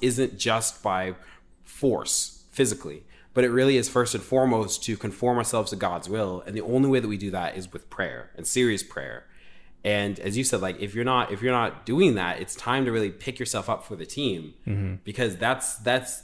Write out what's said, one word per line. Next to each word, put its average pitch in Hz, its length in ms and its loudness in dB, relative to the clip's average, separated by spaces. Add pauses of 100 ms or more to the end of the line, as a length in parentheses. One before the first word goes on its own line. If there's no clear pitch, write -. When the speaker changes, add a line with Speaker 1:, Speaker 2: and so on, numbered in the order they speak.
Speaker 1:
isn't 123 360 2
just 113 460 0
by 92 320 0 (480)
force - 880 -2
physically, 104 520 -2 (300)
but 127 100 4
it 123 60 4
really 131 280 6
is 113 120 2
first 120 260 2
and 95 80 -6
foremost 120 600 2
to 110 120 -2
conform 120 400 0
ourselves 117 340 0
to - 40 -4
God's 87 340 -2
will. 95 360 -2
And 101 100 -8
the 107 60 -2
only 127 280 4
way 131 100 6
that 113 80 0
we 104 100 -2
do 101 140 -4
that 90 260 -4
is 92 140 -10
with - 180 -14
prayer 65 460 -6
and 87 100 -10
serious 117 380 2
prayer. 64 420 -10 (580)
And 101 360 0
as 101 180 -2
you 131 60 2
said, 117 180 0
like, 92 180 -4
if 98 140 -6
you're 117 120 -2
not, 123 260 2
if 101 100 -6
you're 127 120 2
not 117 340 -2
doing 151 280 6
that, 90 240 -2
it's 92 160 -6
time 131 300 0
to 120 60 0
really 107 180 2
pick 117 300 -8
yourself 117 280 -4
up 113 160 -2
for 107 120 -12
the 82 100 -10
team, 92 480 -4 (140)
Speaker 2:
Mm-hmm. 98 360 -2
Speaker 1:
because 104 340 -2
that's, 123 400 0
that's 123 460 0